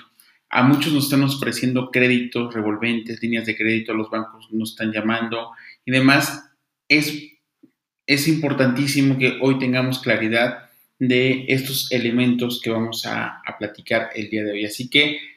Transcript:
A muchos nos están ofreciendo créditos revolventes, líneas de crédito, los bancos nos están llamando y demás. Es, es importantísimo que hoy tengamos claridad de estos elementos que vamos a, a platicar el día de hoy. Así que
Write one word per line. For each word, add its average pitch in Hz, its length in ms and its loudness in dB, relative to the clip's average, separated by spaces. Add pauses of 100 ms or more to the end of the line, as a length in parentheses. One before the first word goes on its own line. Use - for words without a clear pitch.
(500)
A 123 140 2
muchos 143 280 6
nos 139 140 2
están 139 180 4
ofreciendo 127 680 0
créditos 123 640 2
revolventes, 113 680 -2
líneas 117 240 -2
de 110 100 -2
crédito, 110 380 0
los 110 160 -2
bancos - 420 -8
nos 110 200 -4
están 110 200 -4
llamando 113 600 -2 (340)
y 127 60 -4
demás. 135 600 2 (380)
Es, 147 340 0 (840)
es 139 220 2
importantísimo 135 920 2
que 127 220 0
hoy 131 200 2
tengamos 127 400 0
claridad 117 680 -2 (280)
de 127 500 2
estos - 440 -2
elementos 120 680 0
que 113 100 -2
vamos 113 340 -4
a, 113 400 -6
a - 120 -12
platicar - 580 -4
el 107 140 -8
día 107 140 -4
de 104 80 -4
hoy. 104 140 -4
Así 123 240 -8
que 147 300 2 (180)